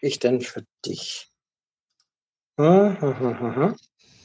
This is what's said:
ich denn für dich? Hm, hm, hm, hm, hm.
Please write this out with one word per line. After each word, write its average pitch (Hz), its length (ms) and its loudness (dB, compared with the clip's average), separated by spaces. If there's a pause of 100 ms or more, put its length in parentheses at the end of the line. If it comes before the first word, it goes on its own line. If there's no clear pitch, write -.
ich 139 200 -4
denn 123 200 0
für - 240 -12 (220)
dich? - 420 -12 (1300)
Hm, 185 400 6
hm, 135 220 -2
hm, 120 200 -2
hm, 117 160 -4
hm. 180 200 0 (480)